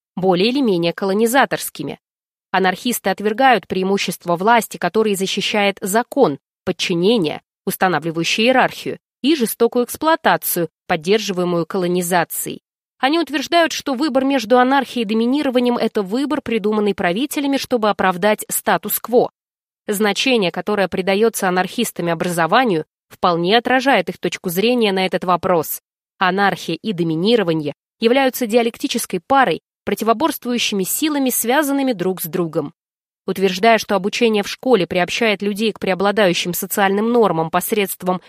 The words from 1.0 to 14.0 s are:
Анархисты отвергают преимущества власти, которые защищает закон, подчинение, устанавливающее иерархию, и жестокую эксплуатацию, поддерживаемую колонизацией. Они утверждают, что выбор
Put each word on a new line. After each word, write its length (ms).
Анархисты 600
отвергают 580
преимущества 680
власти, 400
которые 380
защищает 640
закон, 580
подчинение, 760
устанавливающее 840
иерархию, 500
и 140
жестокую 480
эксплуатацию, 840
поддерживаемую 800
колонизацией. 960
Они 200
утверждают, 540
что 220
выбор 300